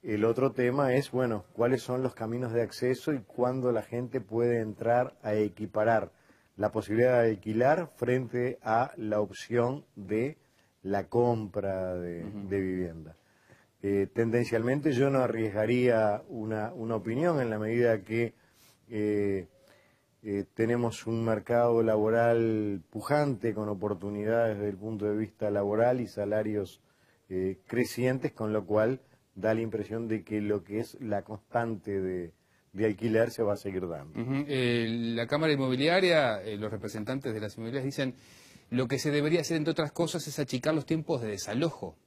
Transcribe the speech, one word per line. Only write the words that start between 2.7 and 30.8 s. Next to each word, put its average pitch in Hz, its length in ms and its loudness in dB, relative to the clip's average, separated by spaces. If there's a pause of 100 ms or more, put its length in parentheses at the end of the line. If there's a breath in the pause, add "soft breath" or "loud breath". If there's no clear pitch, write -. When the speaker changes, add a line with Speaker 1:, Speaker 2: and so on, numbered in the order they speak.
Speaker 1:
y 135 120 -2
cuándo 123 460 0
la 110 100 0
gente 120 400 -6
puede 117 380 2
entrar 117 640 0
a 107 100 -2
equiparar 107 800 0 (460 soft breath)
la 101 140 0
posibilidad 117 520 4
de 113 80 4
alquilar 120 640 2
frente 123 680 -2
a 117 360 0
la 107 220 0
opción 120 640 -2 (120)
de 107 420 -2 (460 soft breath)
la 98 240 -2
compra 98 880 0
de, 87 280 -6
Speaker 2:
Ujú. 101 260 -10
Speaker 1:
de 98 120 0
vivienda. 85 540 -4 (680 soft breath)
Eh, 98 320 2
tendencialmente 120 800 2
yo 135 160 4
no 135 100 4
arriesgaría 113 1120 2
una, 110 440 -6
una 113 220 -4
opinión 131 460 0
en 117 80 0
la 107 80 -2
medida 110 460 2
que, 113 300 -2 (560 soft breath)
eh, 104 580 0 (800 soft breath)
eh, 101 180 -2 (100)
tenemos 113 500 0
un 113 180 -2
mercado 117 600 4
laboral 110 1040 2
pujante 120 640 0
con 104 160 -4
oportunidades 104 880 -2
desde 104 120 -2
el 98 80 -6
punto 104 280 -6
de 104 120 0
vista 107 340 -4
laboral 107 500 2
y 107 60 -4
salarios, 104 760 -2 (480 soft breath)
eh, 92 380 -2
crecientes, 123 640 0
con 107 220 -4
lo 104 120 0
cual 110 360 2 (340 soft breath)
da 110 180 2
la 113 80 0
impresión 110 460 -4
de 107 160 -2
que 107 180 -4
lo 104 220 0
que 101 160 -6
es - 200 -8